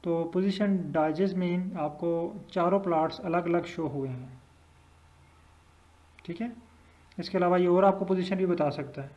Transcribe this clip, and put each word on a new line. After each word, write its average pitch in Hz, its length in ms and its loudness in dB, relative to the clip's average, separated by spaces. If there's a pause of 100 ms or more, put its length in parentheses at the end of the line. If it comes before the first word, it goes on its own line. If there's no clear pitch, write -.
तो 165 180 0 (120)
position 190 440 2 (140)
digest 160 440 0
mean 180 420 -2
आपको 156 340 -2 (400)
चारों 185 280 2
plots 160 400 0
अलग 175 280 0
अलग 170 180 2
शो 160 220 -4
हुए 135 200 -4
हैं, 127 320 -12 (1800)
ठीक 175 160 -10
है? 233 120 -6 (680)
इसके 185 200 -2
अलावा 180 180 4
ये 180 100 4
और 180 180 6
आपको 190 200 4
पोजीशन 185 320 0
भी 185 100 2
बता 151 240 2
सकता 143 320 -8
है 139 140 -12